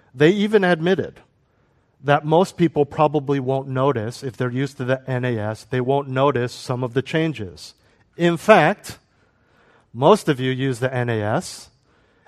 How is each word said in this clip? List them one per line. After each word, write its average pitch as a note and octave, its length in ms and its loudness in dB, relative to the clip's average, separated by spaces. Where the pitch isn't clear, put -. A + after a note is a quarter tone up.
they D3 160 6
even G#3 320 2
admitted F3 560 0
that C#3+ 220 0
most D#3+ 320 2
people D3+ 280 2
probably C#3+ 540 0
won't C3+ 280 -4
notice, C3 560 -2
if C3 120 -10
they're B2+ 140 -4
used C3 280 -6
to C3 80 -8
the C3 240 -4
N B2+ 140 -4
A B2 140 -2
S, G#2+ 280 -8
they B2+ 160 -4
won't C#3 280 -2
notice C3 420 0
some B2+ 320 -8
of A2+ 100 -6
the C3 80 -2
changes. B2+ 760 -6
In E3+ 200 2
fact, F#3+ 600 4
most D3+ 340 4
of C#3 120 0
you C3 120 -2
use B2+ 280 -2
the C3 140 -2
N B2 160 -2
A A2 120 -2
S, A2+ 480 -4